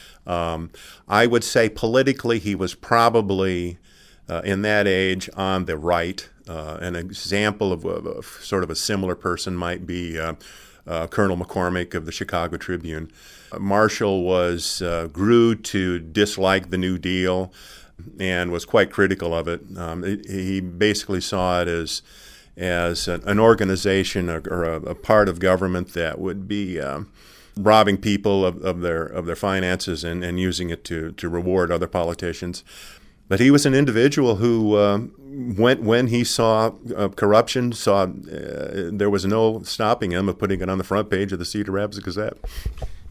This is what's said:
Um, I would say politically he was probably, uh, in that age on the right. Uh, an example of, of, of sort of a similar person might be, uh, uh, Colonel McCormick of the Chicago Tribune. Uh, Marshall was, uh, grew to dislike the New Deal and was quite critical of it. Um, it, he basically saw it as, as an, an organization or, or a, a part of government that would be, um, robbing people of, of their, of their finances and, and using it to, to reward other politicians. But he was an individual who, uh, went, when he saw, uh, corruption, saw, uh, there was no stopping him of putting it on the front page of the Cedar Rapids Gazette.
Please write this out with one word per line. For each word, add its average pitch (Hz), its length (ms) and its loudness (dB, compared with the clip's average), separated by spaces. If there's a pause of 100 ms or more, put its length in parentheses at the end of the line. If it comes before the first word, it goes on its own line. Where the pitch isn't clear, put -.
(280)
Um, 85 420 -4 (380)
I 107 180 4
would 120 180 4
say 113 240 2
politically 120 720 0
he 104 140 -2
was 92 220 -4
probably, 95 1040 2 (500)
uh, 85 140 -6
in 98 180 0
that 104 240 2
age 95 500 0
on 95 300 0
the 82 120 -4
right. 85 520 -2 (180)
Uh, 80 320 -10
an 87 160 -6
example 101 800 -2
of, 82 120 -6
of, 85 200 -6
of - 200 -10
sort - 380 -4
of 80 60 -6
a 82 60 -6
similar 95 400 -2
person 90 400 -4
might 87 320 -6
be, 85 320 -6
uh, 82 160 -4 (500)
uh, 82 220 -4
Colonel 95 300 0
McCormick 90 580 -4
of 80 100 -8
the 80 60 -10
Chicago 85 460 -4
Tribune. 82 540 -8 (400)
Uh, - 80 -10
Marshall 98 640 2
was, 87 580 0
uh, 85 300 -2
grew 113 440 6
to 92 440 -2
dislike 95 680 2
the 92 80 -4
New 92 220 -2
Deal 92 520 -2 (680)
and 90 320 -2
was 85 140 -4
quite 101 260 4
critical 92 420 0
of 82 140 -4
it. 85 140 -4 (160)
Um, 85 260 -8
it, 101 260 -6
he 95 300 -4
basically 92 600 -2
saw 90 400 0
it 87 60 -2
as, 85 360 -4 (520)
as 87 520 -2
an, 87 180 -4
an 101 140 2
organization 95 920 2
or, 80 220 -6
or 87 140 -2
a, 82 160 -2
a 85 140 -8
part 104 340 4
of 85 100 -4
government 92 540 0
that 82 260 -4
would 95 280 -8
be, 98 320 -4
um, 71 320 -8 (460)
robbing 104 400 6
people 98 480 2
of, 87 180 -2
of 87 160 -2
their, 85 240 -2
of 82 220 -8
their 82 100 -6
finances 90 720 -2
and, 87 180 -4
and 87 160 -4
using 90 300 -2
it 82 160 -8
to, 82 260 -6
to - 160 -8
reward 87 420 0
other 85 160 0
politicians. 85 800 -6 (640)
But 98 140 2
he 135 100 8
was 143 140 6
an 135 80 4
individual 131 640 4
who, 110 380 4
uh, 101 240 6 (580)
went, 120 260 4
when 120 240 4
he 120 160 2
saw, 110 480 2 (240)
uh, 101 140 0
corruption, 120 640 4
saw, 98 300 2
uh, 76 880 -6
there 101 180 2
was 98 160 2
no 110 380 2
stopping 110 480 0
him 95 180 0
of 90 100 -2
putting 98 220 -2
it 92 80 -4
on 95 80 0
the 92 80 -2
front 104 240 0
page 98 240 -2
of 90 60 -4
the 87 60 -8
Cedar 101 280 -4
Rapids 101 260 -4
Gazette. 98 380 -6 (720)